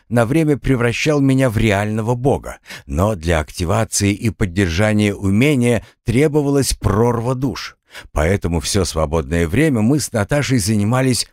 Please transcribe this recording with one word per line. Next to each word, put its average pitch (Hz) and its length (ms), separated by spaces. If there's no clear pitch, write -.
на 117 160
время 151 320
превращал 131 640
меня 135 300
в 110 80
реального 107 560
бога, 113 440
но 90 280
для 82 260
активации 101 720
и 110 180
поддержания 101 840
умения 117 720
требовалась 139 680
прорва 113 640
душ. 127 420
Поэтому 85 480
всё 95 240
свободное 80 640
время 120 360
мы 139 180
с - 120
Наташей 120 460
занимались 113 720